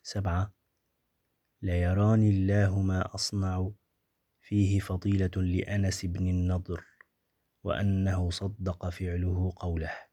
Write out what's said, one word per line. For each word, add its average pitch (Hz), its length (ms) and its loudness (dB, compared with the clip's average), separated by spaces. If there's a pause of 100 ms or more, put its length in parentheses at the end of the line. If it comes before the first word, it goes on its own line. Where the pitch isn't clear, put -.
سبعة، 95 500 -2 (1080)
"ليراني 101 680 4
الله 98 520 4
ما 95 340 0
أصنع" 95 560 -2 (680)
فيه 98 380 2
فضيلة 92 560 0
لأنس 95 680 -2
بن 90 220 -2
النضر، 90 560 -2 (800)
وأنه 95 680 0
صدق 92 600 -6
فعله 90 680 -2
قوله 82 380 -4 (200)